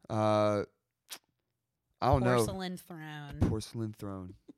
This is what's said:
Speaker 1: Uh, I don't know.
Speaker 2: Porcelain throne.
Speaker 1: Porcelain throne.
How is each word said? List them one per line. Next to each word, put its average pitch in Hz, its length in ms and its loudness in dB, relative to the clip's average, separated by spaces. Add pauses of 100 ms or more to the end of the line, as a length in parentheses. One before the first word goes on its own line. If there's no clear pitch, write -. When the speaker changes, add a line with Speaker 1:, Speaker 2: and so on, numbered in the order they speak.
Speaker 1:
Uh, 107 540 4 (1400)
I 107 60 2
don't 135 160 6
know. 123 140 4
Speaker 2:
Porcelain 180 400 -2
throne. 151 600 -14 (120)
Speaker 1:
Porcelain 110 480 -4
throne. 95 360 -10 (240)